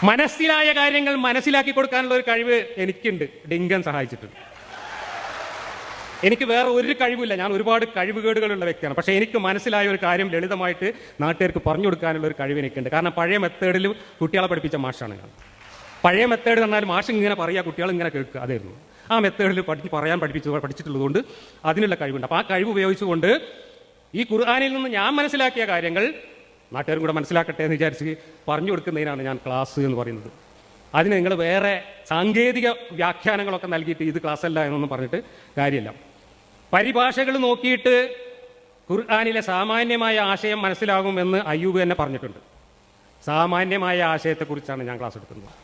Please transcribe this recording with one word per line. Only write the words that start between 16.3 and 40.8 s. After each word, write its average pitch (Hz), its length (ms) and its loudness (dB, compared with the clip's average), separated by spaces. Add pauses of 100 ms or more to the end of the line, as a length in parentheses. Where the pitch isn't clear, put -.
പറഞ്ഞാൽ 214 240 2
മാഷ് 196 260 -2
ഇങ്ങനെ 208 240 2
പറയുക, 185 280 -2
കുട്ടികൾ 170 280 -2
ഇങ്ങനെ 175 200 0
കേൾക്കുക, 135 300 -6
അതായിരുന്നു. 117 540 -8 (180)
ആ 226 80 4
മെത്തേഡിൽ 196 420 2
പഠി-, 156 360 -4
പറയാൻ 156 240 0
പഠിപ്പിച്ചു, 151 300 -4 (140)
പഠിച്ചിട്ടുള്ളതുകൊണ്ട് 139 540 -2 (460)
അതിനുള്ള 180 300 2
കഴിവുണ്ട്. 139 340 -4
അപ്പൊ 165 120 0
ആ - 100 -2
കഴിവ് 190 240 0
ഉപയോഗിച്ചുകൊണ്ട് 190 560 2 (840)
ഈ 214 80 0 (100)
ഖുർആനിൽ 247 440 2
നിന്ന് 262 120 -2
ഞാൻ 214 300 0
മനസ്സിലാക്കിയ 269 540 0
കാര്യങ്ങൾ 170 320 0 (680)
നാട്ടുകാരും 156 320 -2
കൂടെ 160 140 0
മനസ്സിലാക്കട്ടെ 160 440 -2
എന്ന് 156 160 0
വിചാരിച്ച് 156 380 -2 (320)
പറഞ്ഞു 156 240 0
കൊടുക്കുന്നതിനാണ് 151 500 -2
ഞാൻ 131 140 -4 (100)
ക്ലാസ് 131 340 -2
എന്ന് 131 200 0
പറയുന്നത്. 113 300 -8 (640)
അതിന് 180 240 4
നിങ്ങൾ 185 160 2
വേറെ 190 400 2 (340)
സാങ്കേതിക 226 600 2 (240)
വ്യാഖ്യാനങ്ങളൊക്കെ 185 840 -2
നൽകിയിട്ട് 160 360 -2
ഇത് 151 140 -2
ക്ലാസ് 151 240 -2
അല്ല 156 180 0
എന്നൊന്നും 143 280 -2
പറഞ്ഞിട്ട് 127 260 -4 (380)
കാര്യമില്ല. 139 320 0 (840)
പരിഭാഷകൾ 247 600 2 (120)
നോക്കിയിട്ട് 247 480 4 (960)
ഖുർആനിലെ 226 500 0
സാമാന്യമായ 220 800 0
ആശയം 208 440 0
മനസ്സിലാകുമെന്ന് 190 760 2 (140)